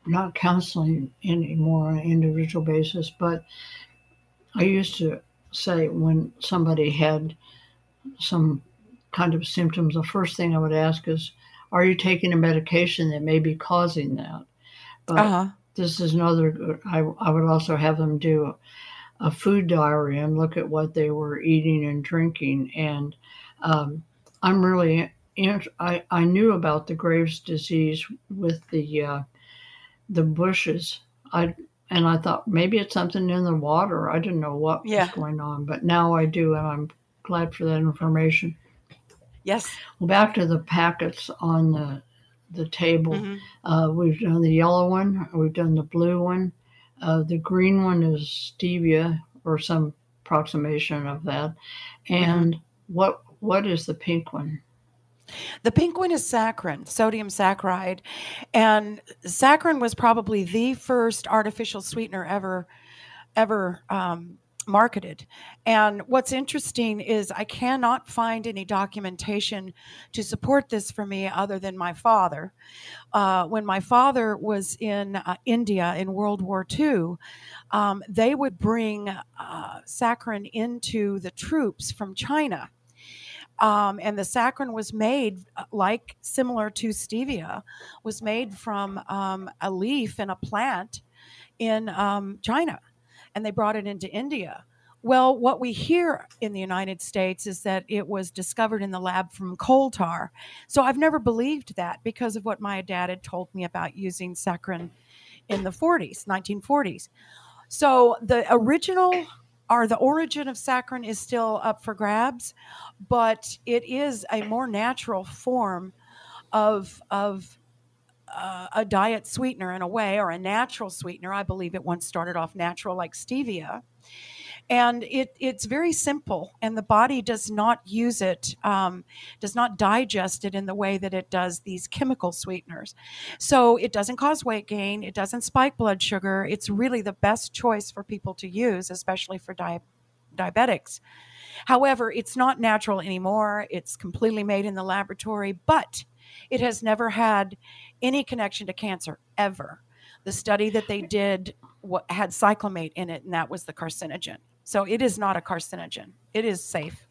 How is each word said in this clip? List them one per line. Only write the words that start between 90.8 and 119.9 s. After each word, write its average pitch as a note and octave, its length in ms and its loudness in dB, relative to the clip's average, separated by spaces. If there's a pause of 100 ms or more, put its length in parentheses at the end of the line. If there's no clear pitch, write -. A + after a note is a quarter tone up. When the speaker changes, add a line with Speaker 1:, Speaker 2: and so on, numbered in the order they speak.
Speaker 2:
in, A3 300 0
um, G3+ 520 -2
China, C#4+ 380 -2 (560)
and G#3+ 100 -6
they G#3 60 -4
brought G#3+ 240 0
it G3+ 100 -4
into F#3+ 240 -8
India. A#3+ 560 -8 (380)
Well, B3+ 340 6
what B3 220 2
we B3 120 -4
hear E4 560 0 (140)
in G#3+ 100 -4
the G3 80 -6
United F#3+ 400 -4
States F#3 460 -2
is F#3+ 160 -8
that F#3+ 260 -2
it G3+ 200 -4
was F#3+ 240 -6
discovered G#3+ 500 -2
in G3 80 -4
the F#3 100 -6
lab F#3 320 -4
from F#3 240 -10
coal C4 360 4
tar. E3+ 400 -4 (360)
So C#4 140 4
I've C4 160 2
never D4+ 220 4
believed A#3+ 560 -2
that F3 280 -8
because A3+ 320 -6
of G#3 100 -10
what G#3 140 -4
my G3+ 220 -6
dad F3+ 280 -4
had F3+ 120 -8
told F3+ 320 -10
me F#3 100 -6
about E3 320 -6
using F3+ 380 -8
saccharin E3+ 560 -6 (580)
in G3 160 -4
the F#3 80 -4
forties, D#4+ 540 -2
nineteen G3 340 -4
forties. C4+ 500 -2 (600)
So B3+ 520 6
the A#3 300 2
original F4 760 4 (440)
are, A#3 180 4
the A3 100 2
origin D4 500 2
of C4 100 -8
saccharin B3+ 500 -4
is G#3+ 120 -6
still A3+ 440 -2
up A3 200 -2
for A3 100 -8
grabs, A3 600 -2 (560)
but A3+ 560 2
it A#3+ 180 0
is B3+ 480 -4
a A3 120 -2
more A#3 240 -4
natural A3 560 -2
form F#3+ 680 -4 (580)
of, G#3+ 580 0
of, G3 480 -4 (800)
uh, F3+ 380 -10
a A3 120 0
diet G#3 420 0
sweetener A#3 440 -4
in F#3 100 -8
a F3+ 60 -4
way, G#3 320 0